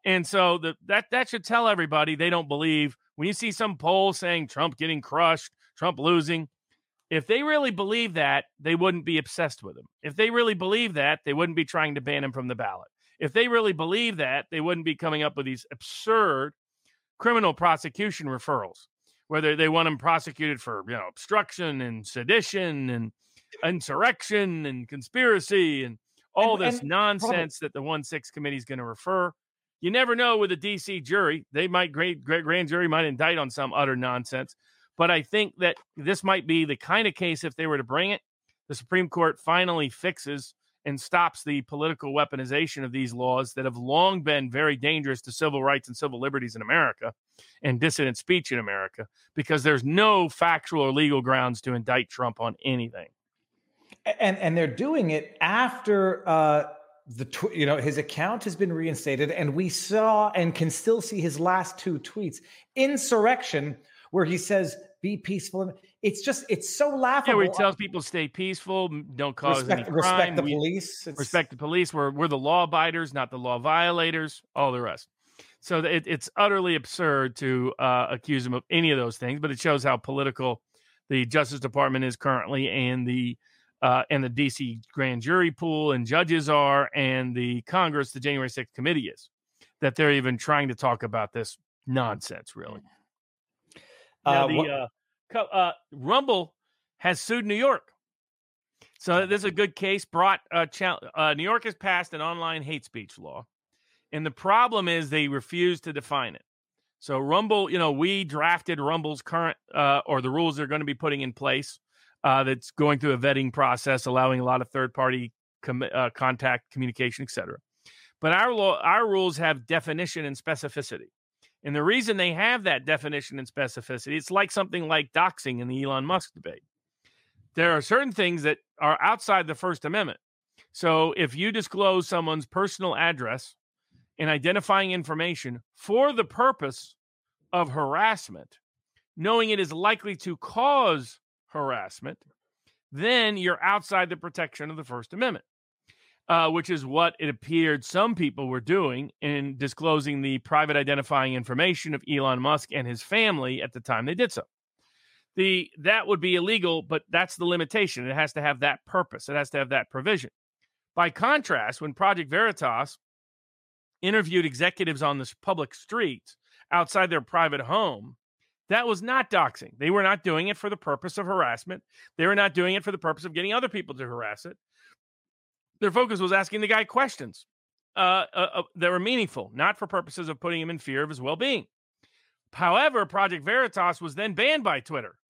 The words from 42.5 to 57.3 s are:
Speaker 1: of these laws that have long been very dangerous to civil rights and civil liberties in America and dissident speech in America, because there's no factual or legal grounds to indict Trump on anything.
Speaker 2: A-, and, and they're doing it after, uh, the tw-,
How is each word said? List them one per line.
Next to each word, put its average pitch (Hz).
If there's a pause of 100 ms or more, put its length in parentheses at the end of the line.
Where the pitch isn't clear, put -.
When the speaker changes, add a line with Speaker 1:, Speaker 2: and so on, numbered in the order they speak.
Speaker 1:
of 123
these 127
laws 127
that 131
have 123
long 165
been 139
very 147
dangerous 139
to 127
civil 143
rights 139
and 123
civil 131
liberties 127
in 110
America 117 (500)
and 127
dissident 139
speech -
in 123
America, 101 (300)
because 151
there's 135
no 185
factual 160
or 135
legal 143
grounds 127
to 127
indict 123
Trump 123
on 113
anything. 117 (960)
Speaker 2:
A-, 208
and, 196
and 165
they're 165
doing 202
it 151
after, 202
uh, 151 (420)
the 123
tw-, -